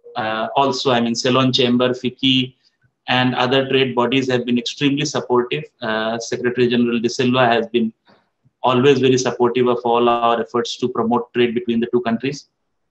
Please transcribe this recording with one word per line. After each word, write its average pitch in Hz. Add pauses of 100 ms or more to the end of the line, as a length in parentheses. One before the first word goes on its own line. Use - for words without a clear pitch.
(160)
uh, 110
also, 135
I 117
mean, 117
Ceylon 127
Chamber, 123
fici, 127 (520)
and 127
other 131
trade 131
bodies 123
have 120
been 123
extremely 139
supportive. 123 (180)
Uh, 110
Secretary 120
General 120
De 117
Silva 127
has 113
been 113 (680)
always 127
very 127
supportive 120
of 120
all 120
our 117
efforts 117
to 123
promote 117
trade 120
between 117
the 117
two 123
countries. 123 (420)